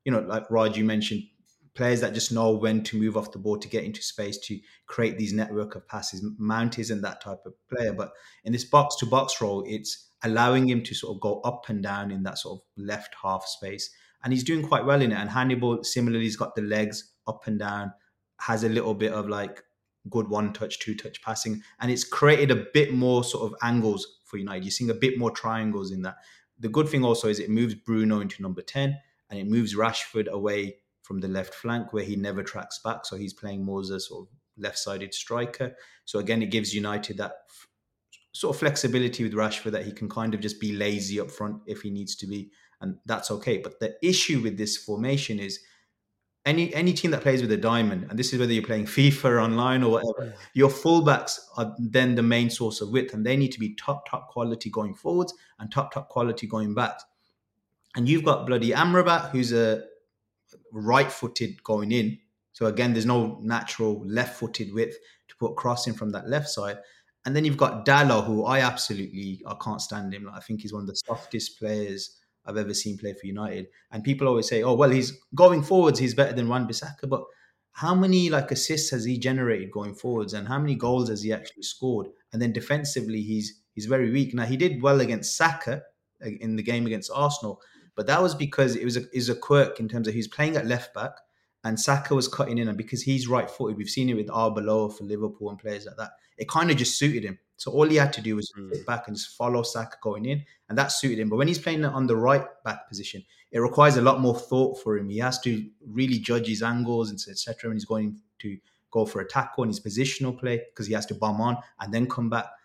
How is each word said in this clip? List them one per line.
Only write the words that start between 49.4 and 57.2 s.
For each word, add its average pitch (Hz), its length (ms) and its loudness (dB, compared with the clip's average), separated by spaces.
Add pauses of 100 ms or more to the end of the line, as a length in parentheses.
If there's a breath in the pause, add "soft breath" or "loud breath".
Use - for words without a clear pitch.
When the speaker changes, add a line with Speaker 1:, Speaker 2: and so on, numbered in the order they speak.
Speaker 1:
online 123 400 2
or 113 100 6
whatever, 113 380 0
Speaker 2:
Mm. - 60 -18 (160 loud breath)
Speaker 1:
your 135 160 8
fullbacks 156 720 4 (180)
are 110 220 -2
then 123 360 4
the 117 80 4
main 117 280 4
source 110 280 -2
of 101 120 -6
width, 127 220 0
and 110 120 -2
they 131 100 2
need 135 180 4
to 110 60 -8
be 107 160 -4
top, - 320 -6
top - 220 -8
quality 117 400 -4
going 104 240 -4
forwards 175 400 -2 (260 soft breath)
and 110 120 -12
top, - 200 -2
top - 180 -10
quality 120 380 -2
going 107 280 -4
back. 120 240 -2 (960)